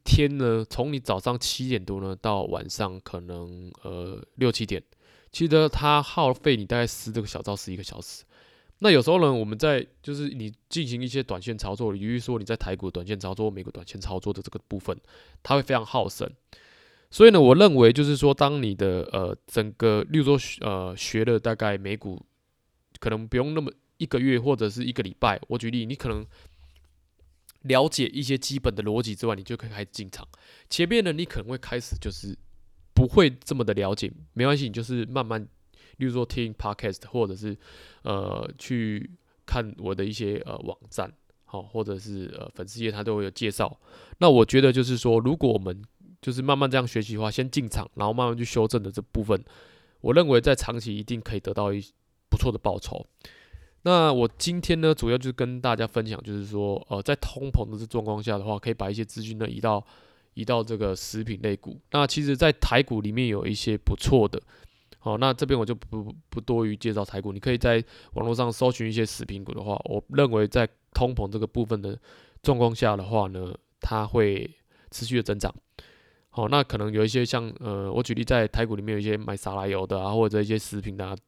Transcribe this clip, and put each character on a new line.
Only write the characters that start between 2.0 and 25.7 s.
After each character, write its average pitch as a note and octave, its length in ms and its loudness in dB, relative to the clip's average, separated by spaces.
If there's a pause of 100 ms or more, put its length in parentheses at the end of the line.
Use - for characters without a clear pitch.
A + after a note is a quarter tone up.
到 G2+ 220 -2
晚 - 260 -6
上 F#2 320 -6
可 - 200 -12
能， F2 500 -14 (100)
呃， F2+ 420 -12 (120)
六 B2+ 160 2
七 A2+ 120 -6
点， G2 160 -4 (520)
其 E3+ 160 0
实 D#3 80 4
呢， D#3 120 6
它 D3 360 2
耗 C#3+ 280 2
费 C3+ 240 2
你 G#2 120 -4
大 A#2+ 100 0
概 A#2+ 80 2
十 - 260 -8
个 G#2+ 140 -4
小 - 140 -10
时 - 40 -10
到 G2+ 120 -4
十 F#2+ 180 -10
一 - 20 -8
个 G2 60 -10
小 - 180 -14
时。 - 240 -18 (560)
那 G#3 120 6
有 C#3+ 100 8
时 D#3 80 2
候 F3+ 120 6
呢， C#3+ 100 6
我 A2+ 140 0
们 G#2+ 120 -6
在， C#3+ 280 2 (160)
就 D3 120 -10
是 C#3+ 140 -6
你 A2 260 -8 (140)
进 E3 180 -4
行 A#2+ 160 -6
一 B2+ 60 -4
些 C3 160 -4
短 G2 180 -6
线 A2 160 -8
操 G2+ 160 -6
作， G#2+ 200 -2
比 G2 80 -8
如 A#2 180 -2
说 A#2+ 180 -4
你 G#2 60 -6
在 A2+ 100 -6
台 F#2+ 220 -4
股 F2+ 160 -6
短 F2+ 140 -8
线 G#2 120 -4
操 F#2+ 160 -6
作、 G#2+ 160 -2
美 F#2+ 140 -8
股 - 80 -12
短 F#2 160 -16
线 G2+ 140 -14
操 F#2+ 180 -6
作 G2+ 140 -4
的 G2 80 -8
这 - 100 -14
个 - 160 -12
部 G2+ 100 -8
分， F#2 200 -6 (440)
它 C#3 140 0
会 C#3 60 4
非 C3+ 120 -2
常 A#2 120 0
耗 G#2 240 -2
神。 - 200 -8 (800)
所 - 160 10
以 A#3 40 12
呢， F#3+ 100 10
我 C3 160 12
认 F3+ 200 10
为 A#2+ 180 10
就 D3 100 2
是 C#3+ 140 2
说， C#3 160 4
当 C#3+ 280 2
你 G#2 140 -2
的， F#2+ 380 0
呃， F#2+ 240 -4 (100)
整 G#2+ 260 -2
个， G#2+ 360 2
例 D3+ 100 2
如 C3+ 60 2
说， C#3 120 6 (240)
呃， F#2 360 -4
学 - 260 -2
了 A#2 160 4
大 A2+ 160 0
概 G#2 220 0
美 G2 180 -6
股， G2 300 -12 (720)
可 A#2+ 100 -4
能 A2 160 -4
不 B2 120 -2
用 C#3+ 160 0
那 D#3 80 -8
么 C#3 100 -8 (260)
一 E3 80 -4
个 C3 140 0
月 C3 180 4
或 C3+ 160 2
者 A2+ 160 0
是 A#2+ 140 -6
一 B2 80 -2
个 B2 100 -4
礼 F#2+ 160 -8
拜， G#2+ 300 0
我 A#2+ 100 -4
举 A#2 140 -4